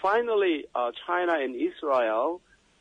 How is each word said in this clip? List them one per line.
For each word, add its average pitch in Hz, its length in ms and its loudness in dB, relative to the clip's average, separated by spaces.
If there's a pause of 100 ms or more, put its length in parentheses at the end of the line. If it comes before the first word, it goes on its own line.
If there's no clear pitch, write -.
finally, 202 720 2
uh, 123 180 -2 (140)
China 175 280 0
and 135 200 0
Israel 135 880 0 (400)